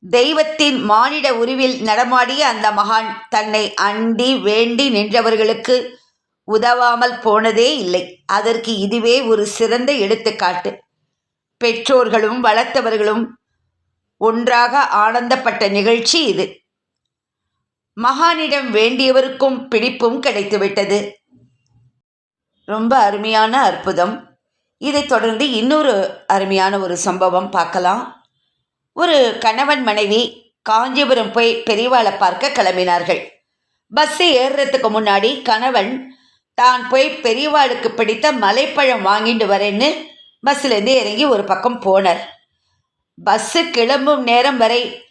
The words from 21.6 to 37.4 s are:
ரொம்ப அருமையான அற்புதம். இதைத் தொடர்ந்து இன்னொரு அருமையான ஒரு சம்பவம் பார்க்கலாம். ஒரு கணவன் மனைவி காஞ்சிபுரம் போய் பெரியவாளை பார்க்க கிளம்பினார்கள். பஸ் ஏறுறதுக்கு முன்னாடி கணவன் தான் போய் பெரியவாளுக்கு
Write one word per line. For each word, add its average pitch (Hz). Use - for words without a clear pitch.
ரொம்ப 226
அருமையான 220
அற்புதம். 185
இதைத் 285
தொடர்ந்து 233
இன்னொரு 240
அருமையான 196
ஒரு 180
சம்பவம் 185
பார்க்கலாம். 185
ஒரு 285
கணவன் 262
மனைவி 214
காஞ்சிபுரம் 240
போய் 233
பெரியவாளை 226
பார்க்க 185
கிளம்பினார்கள். 180
பஸ் 302
ஏறுறதுக்கு 269
முன்னாடி 214
கணவன் 240
தான் 247
போய் 269
பெரியவாளுக்கு 262